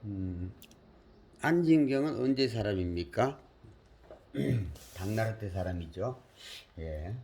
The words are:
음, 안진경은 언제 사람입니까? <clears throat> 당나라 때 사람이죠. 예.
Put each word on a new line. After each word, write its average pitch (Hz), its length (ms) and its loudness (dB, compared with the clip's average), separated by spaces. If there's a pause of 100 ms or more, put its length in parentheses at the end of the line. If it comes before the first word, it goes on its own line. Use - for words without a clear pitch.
음, 92 460 -4 (880)
안진경은 151 760 4
언제 131 280 4
사람입니까? 101 920 0 (920)
<clears throat> 120 640 -2
당나라 110 400 -2
때 101 140 -6
사람이죠. 90 680 -4 (600)
예. 80 440 -6